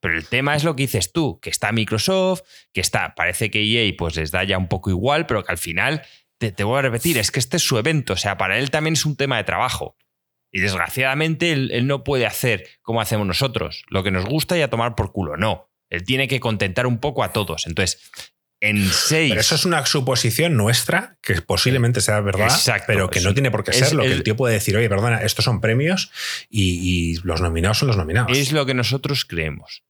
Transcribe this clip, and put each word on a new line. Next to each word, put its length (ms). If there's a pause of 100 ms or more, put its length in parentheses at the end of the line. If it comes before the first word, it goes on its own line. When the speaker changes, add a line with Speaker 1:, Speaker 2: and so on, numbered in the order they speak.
Speaker 1:
Pero 160
el 100
tema 300
es 80
lo 100
que 100
dices 280
tú, 280
que 100
está 200
Microsoft, 720 (300)
que 80
está, 340
parece 360
que 100
E 280
A, 80
pues, 200
les 160
da 100
ya 160
un 100
poco 220
igual, 360
pero 180
que 80
al 60
final, 460 (340)
te, 120
te 140
voy 140
a 40
repetir, 360
es 120
que 80
este 200
es 40
su 160
evento, 360
o 20
sea, 220
para 200
él 120
también 240
es 120
un 100
tema 200
de 80
trabajo. 520 (540)
Y 100
desgraciadamente 920
él, 200
él 140
no 180
puede 220
hacer 400 (160)
como 180
hacemos 260
nosotros, 600
lo 140
que 80
nos 140
gusta 320
y 60
a 80
tomar 240
por 180
culo, 240
no. 340 (200)
Él 140
tiene 220
que 140
contentar 460
un 120
poco 240
a 100
todos. 340
Entonces, 340 (600)
en 280
seis 420
Speaker 2:
Pero 100
eso 160
es 80
una 200
suposición 720
nuestra, 680
que 200
posiblemente 580
sea 200
verdad, 260
Speaker 1:
Exacto, 400
Speaker 2:
pero 240
que 80
Speaker 1:
es 60
Speaker 2:
no 60
Speaker 1:
un 40
Speaker 2:
tiene 160
por 120
qué 100
Speaker 1:
es 60
Speaker 2:
serlo, 240
que 60
Speaker 1:
el 60
Speaker 2:
el 80
tío 140
puede 180
decir, 220
"Oye, 120
perdona, 340
estos 220
son 160
premios 500 (380)
y, 680
y 100
los 160
nominados 380
son 100
los 80
nominados". 400
Speaker 1:
Es 160
lo 120
que 100
nosotros 500
creemos. 640